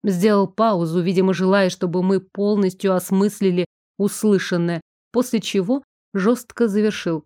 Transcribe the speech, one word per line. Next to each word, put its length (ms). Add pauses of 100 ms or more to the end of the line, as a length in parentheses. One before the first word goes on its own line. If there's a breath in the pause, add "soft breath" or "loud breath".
Сделал 420
паузу, 540
видимо, 320
желая, 360
чтобы 340
мы 160
полностью 720
осмыслили 720 (320)
услышанное, 840 (320)
после 260
чего 420 (320)
жёстко 540
завершил. 580